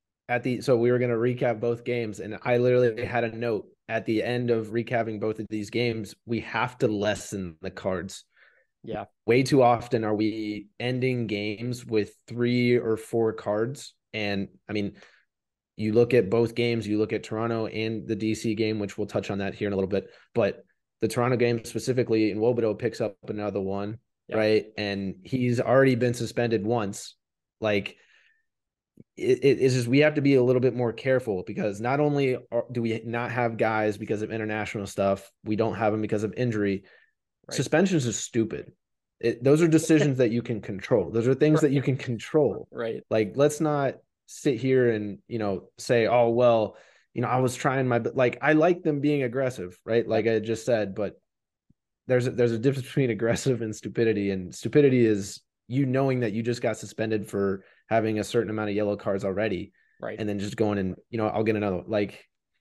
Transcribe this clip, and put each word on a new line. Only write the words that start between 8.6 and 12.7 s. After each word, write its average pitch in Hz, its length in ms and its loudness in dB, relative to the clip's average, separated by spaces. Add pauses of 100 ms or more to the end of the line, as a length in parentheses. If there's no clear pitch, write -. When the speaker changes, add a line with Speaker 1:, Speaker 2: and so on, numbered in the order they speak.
Speaker 2:
Yeah. 104 220 -10 (180)
Speaker 1:
Way 120 180 6
too 135 200 6
often 120 420 4
are 107 100 0
we 104 540 -2 (100)
ending 123 480 -2
games 107 600 -6
with 107 280 0 (120)
three 120 500 2